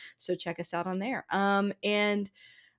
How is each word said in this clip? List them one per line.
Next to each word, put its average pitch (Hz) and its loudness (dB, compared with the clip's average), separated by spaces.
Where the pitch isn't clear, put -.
So - -2
check 170 -6
us 170 -8
out 170 -2
on 185 -2
there. 226 -4
Um, 196 4
and 208 2